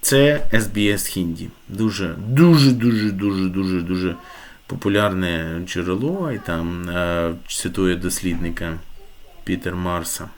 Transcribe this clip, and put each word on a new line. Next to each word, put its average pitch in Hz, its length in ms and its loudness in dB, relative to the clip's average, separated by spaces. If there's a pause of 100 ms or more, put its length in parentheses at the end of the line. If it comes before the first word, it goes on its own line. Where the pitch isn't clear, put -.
це 139 520 4
С 110 140 4
Б 98 100 -4
С 104 300 0
Хінді. 85 420 -4 (180)
Дуже, 98 400 -2 (100)
дуже, 139 540 6
дуже, 110 400 2
дуже, 95 380 0
дуже, 92 320 0
дуже 90 340 -2 (520)
популярне 90 960 0
джерело. 123 680 -2
І 110 80 -6
там, 87 500 -4
е, 87 460 -2 (120)
цитує 92 480 0
дослідника 85 840 -4 (640)
Пітер 92 320 -4
Марса 87 640 -6